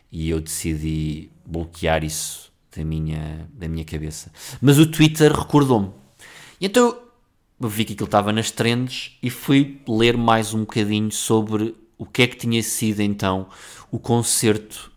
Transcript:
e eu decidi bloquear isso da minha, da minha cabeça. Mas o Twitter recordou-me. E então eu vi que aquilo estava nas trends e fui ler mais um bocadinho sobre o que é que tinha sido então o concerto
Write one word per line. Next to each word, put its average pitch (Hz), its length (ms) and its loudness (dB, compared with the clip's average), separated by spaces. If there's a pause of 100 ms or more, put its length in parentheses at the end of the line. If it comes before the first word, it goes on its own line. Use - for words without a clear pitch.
(100)
e 80 200 -4
eu 80 100 0
decidi 78 920 -6 (140)
bloquear 82 580 -2
isso - 480 -10 (240)
da - 80 -10
minha, 78 720 -6
da 85 160 -12
minha 80 160 -8
cabeça. 78 480 -12 (280)
Mas 139 180 6
o 156 80 8
Twitter 156 440 4
recordou-me. 131 600 2 (680)
E 175 60 -4
então 240 360 2 (580)
eu 117 80 -2
vi 107 160 -2
que 104 80 -8
aquilo 101 140 -6
estava 104 260 2
nas 110 180 -2
trends 120 720 -4
e 127 60 -4
fui 139 580 0
ler 117 300 4
mais 113 380 2
um 110 60 0
bocadinho 107 500 -2
sobre 110 640 0 (240)
o - 80 -12
que - 160 0
é 120 60 6
que 123 80 -10
tinha 117 260 -2
sido 107 380 -2
então 101 480 -2 (420)
o 120 80 -6
concerto - 1000 0